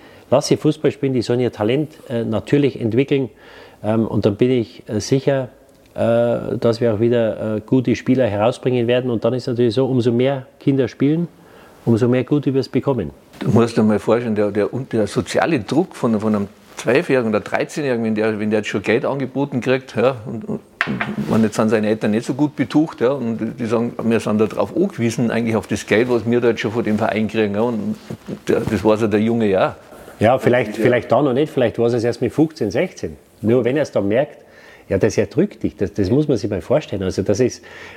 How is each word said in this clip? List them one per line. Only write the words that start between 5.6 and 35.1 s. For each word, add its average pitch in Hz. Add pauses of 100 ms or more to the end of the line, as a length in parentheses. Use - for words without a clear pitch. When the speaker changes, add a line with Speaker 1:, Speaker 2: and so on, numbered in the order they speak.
Speaker 1:
äh, 117
dass 117
wir 117
auch 101
wieder, 113
äh, 107
gute 127
Spieler 127
herausbringen 117
werden. 127
Und 110
dann 117
ist 127
natürlich 120
so, 131
umso 123
mehr 127 (140)
Kinder 135
spielen, 156 (580)
umso 117
mehr 127
Gute 139
wirst 135
bekommen. 120 (300)
Speaker 2:
Du 147
musst 113
dir 117
mal 107
vorstellen, 113
der, 104
der, 101 (240)
der 107
soziale 131
Druck 127
von, 113
von 107
einem 101 (300)
Zwölfjährigen 131
oder 104
Dreizehnjährigen, 131
wenn 110
der, 107
wenn 107
der 110
jetzt 107
schon 107
Geld 107
angeboten 135
kriegt, 131
ja, 123 (120)
und, 117
und, - (680)
und 110
jetzt 104
sind 110
seine 107
Eltern 107
nicht 107
so 147
gut 147
betucht, 151
ja, 120
und 113
die 120
sagen, 117
wir 113
sind 107
da 107
drauf -
angewiesen, 117
eigentlich 113
auf 98
das -
Geld, 117
was 120
wir 120
da 120
jetzt 110
schon 113
von 110
dem 107
Verein 110
kriegen, 104
ja, 110
und 110 (500)
der, -
das 98
weiß 110
ja 113
der 104
Junge 113
ja. 104 (460)
Speaker 1:
Ja, 120
vielleicht, 120
Speaker 2:
Ja. 107
Speaker 1:
vielleicht 120
da 117
noch 143
nicht, 147
vielleicht 120
weiß 117
er 123
es 107
erst 120
mit 117
fünfzehn, 143
sechzehn. 104 (240)
Nur 113
wenn 127
er 151
es -
dann 107
merkt, 120 (500)
ja, 98
das 104